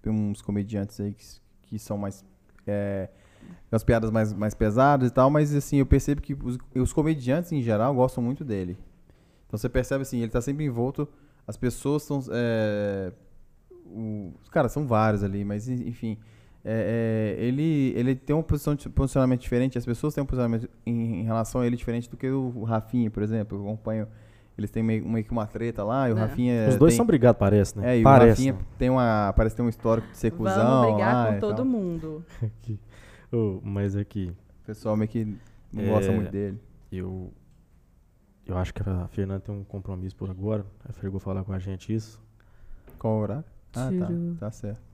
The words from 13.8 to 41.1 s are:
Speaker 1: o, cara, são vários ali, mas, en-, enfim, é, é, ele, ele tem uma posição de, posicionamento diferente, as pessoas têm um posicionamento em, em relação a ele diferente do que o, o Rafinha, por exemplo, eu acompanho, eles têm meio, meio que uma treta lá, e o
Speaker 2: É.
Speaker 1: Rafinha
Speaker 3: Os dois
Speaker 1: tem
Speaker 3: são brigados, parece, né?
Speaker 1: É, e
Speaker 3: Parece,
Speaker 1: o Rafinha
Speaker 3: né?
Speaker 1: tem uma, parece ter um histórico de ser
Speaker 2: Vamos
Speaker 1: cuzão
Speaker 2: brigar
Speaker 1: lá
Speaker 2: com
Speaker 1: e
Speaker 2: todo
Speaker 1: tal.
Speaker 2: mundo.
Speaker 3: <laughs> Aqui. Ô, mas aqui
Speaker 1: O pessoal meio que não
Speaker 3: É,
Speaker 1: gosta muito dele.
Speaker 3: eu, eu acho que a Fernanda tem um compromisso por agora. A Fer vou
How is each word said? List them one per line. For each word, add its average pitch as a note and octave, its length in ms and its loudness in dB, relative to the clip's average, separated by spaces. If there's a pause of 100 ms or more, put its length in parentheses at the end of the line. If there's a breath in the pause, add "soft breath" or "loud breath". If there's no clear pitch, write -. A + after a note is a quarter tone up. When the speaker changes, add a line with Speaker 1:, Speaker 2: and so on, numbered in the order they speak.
Speaker 1:
o, G#2 440 -8 (200)
cara, C3+ 180 2
são D3 160 -4
vários A2 380 2
ali, G2+ 200 -2
mas, G2+ 240 -6
en-, B2 200 -4
enfim, A2+ 320 -8 (440 soft breath)
é, A2 760 0
é, G#2+ 40 -2
ele, C#3 520 0
ele B2 180 2
tem C#3+ 220 -2
uma D#3+ 80 0
posição D3 320 0
de, - 140 -10
posicionamento B2+ 520 2
diferente, B2+ 340 0
as A#2 100 -4
pessoas A#2+ 280 -2
têm D3 100 -4
um C3+ 40 -6
posicionamento A#2+ 420 -2 (160)
em, A#2 360 -2
em - 20 -4
relação A2+ 380 -2
a B2 40 0
ele A#2+ 100 0
diferente A#2 320 -6
do - 80 -16
que C3 140 -4
o, C3 280 -2
o G#2 60 -8
Rafinha, A2+ 460 0
por G#2+ 140 -4
exemplo, G#2+ 340 -2
eu G2+ 60 -8
acompanho, A2 440 -6 (500 soft breath)
eles G#2 120 -4
têm A2+ 140 -2
meio, A2 240 0
meio A2 180 -2
que - 60 -10
uma A2+ 160 -2
treta A2+ 360 -6
lá, B2+ 260 0
e A2+ 40 2
o G#2 40 0
Speaker 2:
É. - 20 0
Speaker 1:
Rafinha A#2 500 2
Speaker 3:
Os B2+ 60 4
dois D3+ 180 10
Speaker 1:
tem A#3 40 2
Speaker 3:
são A#3+ 80 4
brigados, B2 340 6
parece, G2+ 400 4
né? B2 160 2
Speaker 1:
É, A#2 40 4
e A2+ 40 6
Speaker 3:
Parece, B2+ 220 12
Speaker 1:
o A#2 40 10
Rafinha B2+ 240 4
Speaker 3:
né? - 60 -6 (180)
Speaker 1:
tem B2+ 140 2
uma, A2 440 2
parece A2 200 4
ter - 80 -4
um A#2 60 2
histórico A2+ 420 0
de - 60 -20
ser A#2 120 0
Speaker 2:
Vamos G#2+ 240 -2
Speaker 1:
cuzão B2 280 6 (120)
Speaker 2:
brigar G#2+ 220 2
Speaker 1:
lá A#2+ 160 2
Speaker 2:
com G2+ 60 0
Speaker 1:
e - 20 -2
Speaker 2:
todo G#3 160 -2
Speaker 1:
tal. B3 100 -2
Speaker 2:
mundo. E3+ 580 -4 (100)
Speaker 3:
<laughs> - 100 -8
Aqui. A2 340 -8 (540 soft breath)
Ô, G#2+ 320 0
mas G2+ 320 -2
aqui G2+ 360 -4 (300)
Speaker 1:
O - 60 -20
pessoal G#2+ 300 -4
meio G#2+ 100 2
que A2 180 -4 (480 soft breath)
não G#2+ 100 -6
Speaker 3:
É, - 40 0
Speaker 1:
gosta G2 240 2
muito G2+ 180 0
dele. G2+ 300 -6 (320)
Speaker 3:
eu, F#2 400 -8 (1120)
eu F#2 120 -6
acho F2+ 160 -2
que - 140 -4
a F#2 200 -4
Fernanda G2 320 -6
tem G#2 160 -10
um G2+ 80 -10
compromisso F#2+ 540 -10
por F#2+ 120 -8
agora. G2 340 -4 (240)
A - 40 -14
Fer G2+ 180 -8
vou F#2+ 100 -6